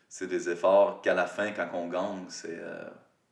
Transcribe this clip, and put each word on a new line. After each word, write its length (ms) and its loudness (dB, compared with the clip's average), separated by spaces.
c'est 200 -10
des 200 -2
efforts 540 6
qu'à 120 4
la 120 2
fin, 260 -4
quand 220 -4
on 140 -4
gagne, 400 -4
c'est, 300 -10
euh, 300 -10